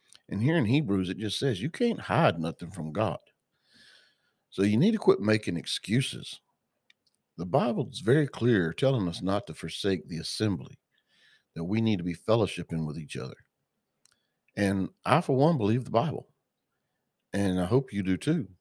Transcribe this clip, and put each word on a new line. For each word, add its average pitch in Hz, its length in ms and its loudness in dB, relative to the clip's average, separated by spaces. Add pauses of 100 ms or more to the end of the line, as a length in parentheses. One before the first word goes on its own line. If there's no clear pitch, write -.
(280)
And 101 160 -2
here 160 120 2
in 127 100 2
Hebrews, 101 420 2
it 95 100 -6
just 104 220 -6
says 120 200 -2
you 143 100 -4
can't 233 320 -2
hide 104 360 2
nothing 82 320 -8
from 78 220 -10
God. 98 260 -2 (1300)
So - 140 -2
you 104 140 4
need 190 160 4
to 214 60 0
quit - 200 4
making 104 380 0
excuses. - 840 -4 (1000)
The 165 100 -8
Bible's 180 540 0
very 131 260 4
clear 104 460 2
telling 131 340 2
us 85 160 -6
not 95 240 -2
to 80 80 -12
forsake 92 540 -4
the 80 100 -8
assembly, 90 580 -4 (760)
that 82 80 -8
we 101 180 -2
need 110 180 2
to 87 40 -6
be 87 140 -4
fellowshipping 90 680 0
with 76 140 -8
each 73 180 -10
other. 65 200 -8 (1200)
And 98 320 2 (160)
I, 131 160 4
for 147 160 0
one, 151 200 4
believe 113 280 2
the 104 80 -12
Bible. 123 420 -2 (1000)
And 95 280 2
I 87 60 0
hope 127 260 2
you 101 100 -2
do 92 140 0
too. 143 320 -2 (120)